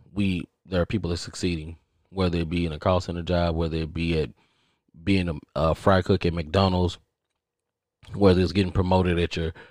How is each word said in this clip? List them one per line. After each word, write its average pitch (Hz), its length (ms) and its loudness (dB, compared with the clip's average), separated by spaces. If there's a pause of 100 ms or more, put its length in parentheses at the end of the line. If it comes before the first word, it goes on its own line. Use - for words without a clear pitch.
(120)
we, 95 360 -2 (180)
there 90 160 -2
are 85 60 -2
people 90 220 -4
that 87 60 -2
are - 20 -6
succeeding, 82 600 -6 (320)
whether 90 300 0
it 85 100 -4
be 85 160 -2
in 80 80 -4
a 76 60 -12
call 92 200 2
center 85 220 -8
job, 85 340 0
whether 80 220 -2
it 80 160 -6
be 82 260 -2
at 71 120 -4 (720)
being 92 260 0
a, 80 40 -4 (220)
a 78 200 2
fry 95 260 4
cook 95 240 0
at 85 80 0
McDonald's, 90 640 0 (1160)
whether 95 280 6
it's 87 100 0
getting 90 220 0
promoted 92 440 2
at 85 200 -2
your 82 160 -4 (180)